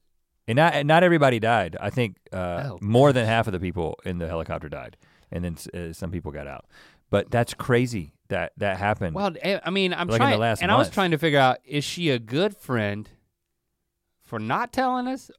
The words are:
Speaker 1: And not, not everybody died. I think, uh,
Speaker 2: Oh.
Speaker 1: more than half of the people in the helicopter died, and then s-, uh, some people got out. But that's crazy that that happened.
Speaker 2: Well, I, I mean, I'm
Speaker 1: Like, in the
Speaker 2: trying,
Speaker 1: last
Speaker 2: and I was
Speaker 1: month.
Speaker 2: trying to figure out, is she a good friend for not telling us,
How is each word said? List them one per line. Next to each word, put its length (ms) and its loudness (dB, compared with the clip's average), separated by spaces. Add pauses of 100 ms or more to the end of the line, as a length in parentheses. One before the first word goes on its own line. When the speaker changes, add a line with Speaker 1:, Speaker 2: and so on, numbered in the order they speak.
(480)
Speaker 1:
And 80 0
not, 300 4
not 180 6
everybody 360 6
died. 420 0
I 80 -4
think, 260 -2 (160)
uh, 400 -6
Speaker 2:
Oh. 100 -14
Speaker 1:
more 300 6
than 140 2
half 220 2
of 60 -4
the 60 -2
people 460 -4
in 120 -4
the 100 -6
helicopter 420 -6
died, 260 -12 (360)
and 120 -6
then 120 -4
s-, 120 -16
uh, 240 -10
some 180 -8
people 220 -8
got 160 -10
out. 180 -16 (440)
But 220 2
that's 220 0
crazy 600 0 (160)
that 280 -4
that 200 -2
happened. 380 -2
Speaker 2:
Well, 180 -2 (100)
I, 220 0
I 60 -4
mean, 220 0
I'm 140 -4
Speaker 1:
Like, 140 2
in 40 2
the 60 2
Speaker 2:
trying, 80 0
Speaker 1:
last 220 0
Speaker 2:
and 100 0
I 40 4
was 120 4
Speaker 1:
month. 60 -10
Speaker 2:
trying 180 2
to 60 0
figure 220 2
out, 260 4
is 180 -4
she 280 -4
a 80 0
good 360 -2
friend 540 -4 (1120)
for 160 -8
not 340 -4
telling 340 -2
us, 320 -10